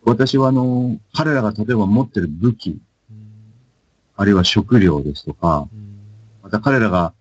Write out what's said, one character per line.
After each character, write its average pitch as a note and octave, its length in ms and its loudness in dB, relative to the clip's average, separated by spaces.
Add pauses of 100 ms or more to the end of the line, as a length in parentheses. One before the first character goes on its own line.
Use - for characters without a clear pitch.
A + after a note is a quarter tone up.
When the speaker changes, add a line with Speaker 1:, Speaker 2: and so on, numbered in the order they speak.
Speaker 1:
私 C3 340 0
は C3+ 100 2
あ C3 40 2
の、 B2 460 -2 (140)
彼 D3 200 -2
ら C3 100 0
が G#2+ 100 -2
例 G#2+ 200 -4
え - 20 0
ば G#2+ 120 0
持 A2+ 180 2
っ - 40 -12
て G#2 120 -4
る E2+ 80 -4
武 F2+ 260 -2
器、 G#2+ 240 -10 (320)
Speaker 2:
う A2 40 -20
ん。 - 20 -20 (1000)
Speaker 1:
あ G2 100 0
る G2+ 60 6
い - 20 6
は F2+ 100 4
食 - 340 2
料 D#2+ 240 4
で C#2+ 140 -6
す - 80 -20
と D2+ 100 -10
か、 D2+ 380 -2
Speaker 2:
う G#2+ 40 -20
ん。 - 220 -20 (440)
Speaker 1:
ま - 80 -16
た G#2+ 100 -2
彼 C3+ 180 0
ら A2 120 2
が F2+ 300 -2